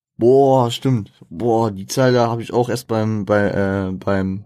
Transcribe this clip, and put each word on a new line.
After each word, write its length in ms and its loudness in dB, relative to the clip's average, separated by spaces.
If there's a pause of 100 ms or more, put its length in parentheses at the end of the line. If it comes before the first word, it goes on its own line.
(180)
Boah, 520 4
stimmt. 400 -2 (200)
Boah, 400 0
die 160 -10
Zeile 420 2
hab 120 -4
ich 120 -12
auch 160 0
erst 180 -6
beim, 380 -2
bei, 240 2
äh, 440 -2
beim, 540 -4